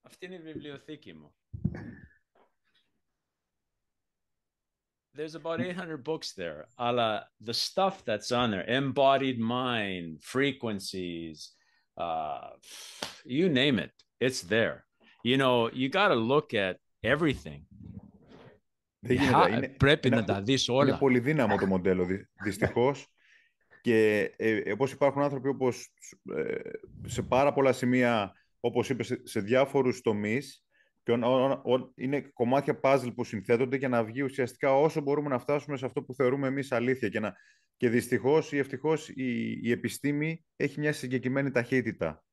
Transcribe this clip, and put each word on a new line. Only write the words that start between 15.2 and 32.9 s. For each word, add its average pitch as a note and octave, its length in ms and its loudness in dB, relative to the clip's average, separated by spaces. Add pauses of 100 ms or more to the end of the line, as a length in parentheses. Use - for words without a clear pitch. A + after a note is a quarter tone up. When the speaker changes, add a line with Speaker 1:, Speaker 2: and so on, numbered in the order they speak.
Speaker 1:
You B2 140 2
know, B2 360 4
you C3 160 -2
gotta F#3+ 260 2 (180)
look D3 200 0
at F#2+ 220 0 (280)
everything. A#2+ 580 0 (1400)
Speaker 2:
Δεν B2+ 180 0
Speaker 1:
You C3+ 40 2
Speaker 2:
γίνεται. C#3+ 300 4
Speaker 1:
ha-, A2+ 60 0
Speaker 2:
Είναι, C#3 120 -2
Speaker 1:
πρέπει C#3 380 4
Speaker 2:
είναι A#2 80 4
Speaker 1:
να A2+ 80 2
Speaker 2:
πο-, G2+ 100 0
Speaker 1:
τα G2 80 -2
δεις B2+ 260 2
Speaker 2:
είναι B2 100 2
Speaker 1:
όλα. C3+ 200 4
Speaker 2:
πολύ B2+ 220 4
δύναμο A#2+ 380 2
το G2 100 2
μοντέλο, F#2 380 2
δυ-, F#2+ 200 -4 (180)
δυστυχώς. A#2+ 640 0 (800)
Και, A2 320 6 (180)
ε, A2 180 2
ε, G2 160 -2
όπως A#2+ 200 0
υπάρχουν C#3 300 0
άνθρωποι C#3 260 -2
όπως, C3 460 -2 (420)
ε, - 200 -4 (500)
σε - 180 -6
πάρα C3+ 300 4
πολλά C#3 180 4
σημεία, B2 640 2 (260)
όπως A#2 300 0
είπες, A2+ 180 -2
σε, B2 160 -6
σε - 160 -6
διάφορους B2+ 640 2
τομείς, A2 640 -2 (380)
και - 80 0
ο, A#2 140 2
ο, B2+ 480 2
ο, B2+ 220 -2
είναι C3+ 260 -2
κομμάτια B2+ 640 0
puzzle C3 320 4